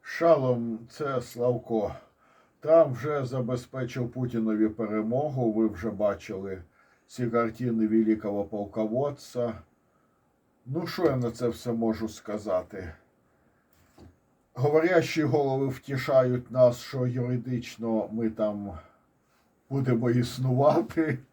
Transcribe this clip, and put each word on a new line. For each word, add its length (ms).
Шалом, 640
це 320
Славко. 720
Трамп 380
вже 280
забезпечив 880
Путінові 580
перемогу. 800
Ви 160
вже 220
бачили 720
ці 200
картини 600
великого 560
полководця. 1080
Ну, 220
що 160
я 120
на 160
це 160
все 240
можу 380
сказати? 840
Говорящі 680
голови 440
втішають 840
нас, 280
що 280
юридично 1040
ми 180
там 480
будемо 400
існувати. 1120